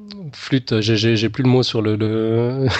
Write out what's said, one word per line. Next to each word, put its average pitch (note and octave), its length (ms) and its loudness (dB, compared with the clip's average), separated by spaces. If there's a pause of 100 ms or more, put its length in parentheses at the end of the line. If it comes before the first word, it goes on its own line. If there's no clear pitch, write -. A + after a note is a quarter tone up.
(320)
flûte, B2 480 -2
j'ai, G#2+ 160 2
j'ai, A2+ 200 2
j'ai G#2+ 120 0
plus A2+ 140 -4
le B2+ 80 4
mot B2 120 6
sur A2+ 200 -2
le, G#2+ 140 0
le, A2+ 720 0 (120)